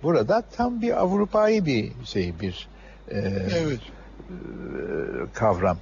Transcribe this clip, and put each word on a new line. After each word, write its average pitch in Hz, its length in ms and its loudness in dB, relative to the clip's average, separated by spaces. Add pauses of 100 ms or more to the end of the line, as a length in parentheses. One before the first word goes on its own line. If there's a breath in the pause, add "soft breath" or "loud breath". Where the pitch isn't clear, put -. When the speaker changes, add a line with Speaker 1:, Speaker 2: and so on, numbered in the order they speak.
Speaker 1:
burada 160 400 4 (140)
tam 240 260 0
bir 233 180 2
Avrupa'yı 208 680 4
bir 123 260 0 (120)
şey, 87 360 -2
bir, 95 280 -6 (400 loud breath)
e, 101 100 -6
Speaker 2:
Evet. 101 640 -2
Speaker 1:
e, - 540 -16 (1000)
kavram. 95 480 2